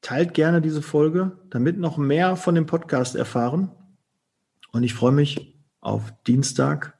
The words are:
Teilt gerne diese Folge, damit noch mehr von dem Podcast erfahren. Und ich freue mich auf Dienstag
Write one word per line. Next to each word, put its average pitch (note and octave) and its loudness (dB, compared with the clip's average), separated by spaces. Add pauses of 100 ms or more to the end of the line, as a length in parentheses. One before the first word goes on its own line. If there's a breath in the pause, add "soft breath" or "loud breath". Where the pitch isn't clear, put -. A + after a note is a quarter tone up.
Teilt E3+ -2
gerne E3 2
diese D#3 -2
Folge, D#3+ 0 (120)
damit D3+ 0
noch E3 -4
mehr D#3+ 2
von F3 0
dem E3 2
Podcast D3 -2
erfahren. C#3+ -2 (1000)
Und A#2 0
ich A#2 0
freue B2 2
mich - 0 (220)
auf G#2+ -6 (140)
Dienstag C3+ 0